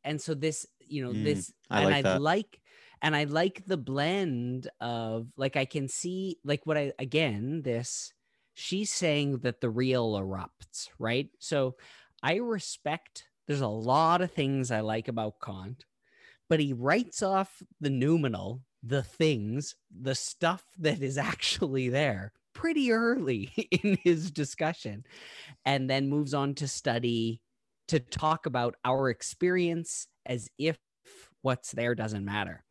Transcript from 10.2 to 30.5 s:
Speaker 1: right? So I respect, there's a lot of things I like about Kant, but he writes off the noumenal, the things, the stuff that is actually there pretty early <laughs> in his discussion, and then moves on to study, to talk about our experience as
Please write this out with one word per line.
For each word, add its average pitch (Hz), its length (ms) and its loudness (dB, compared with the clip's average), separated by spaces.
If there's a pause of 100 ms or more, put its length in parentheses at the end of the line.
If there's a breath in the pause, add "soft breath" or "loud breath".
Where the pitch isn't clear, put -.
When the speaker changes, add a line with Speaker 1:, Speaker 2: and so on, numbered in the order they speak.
Speaker 1:
right? 120 400 -2
So 131 400 -2 (460 loud breath)
I 160 140 2
respect, 202 920 -6 (180)
there's 143 160 -2
a 127 60 0
lot 139 540 4
of 180 100 -2
things 135 400 0
I 110 80 2
like 110 280 -2
about 113 320 -4
Kant, 98 460 -10 (640 soft breath)
but 160 100 4
he 143 140 0
writes 147 480 0
off 190 400 0 (180)
the 143 120 0
noumenal, 131 720 2 (180)
the 127 220 0
things, 135 720 0 (160)
the 131 240 -4
stuff - 480 -2 (160)
that 156 240 0
is 135 160 -2
actually 135 720 0
there 120 440 0 (200)
pretty 311 380 0
early 220 640 0
<laughs> - 280 0
in 202 180 4
his 170 300 4
discussion, 143 760 -4 (600 loud breath)
and 135 220 2
then 139 220 2
moves 143 240 0
on 139 220 0
to 143 120 -4
study, 117 760 0 (480)
to 160 100 4
talk 156 480 0
about 120 360 0
our 131 280 2
experience 170 960 -2 (180)
as 123 320 -6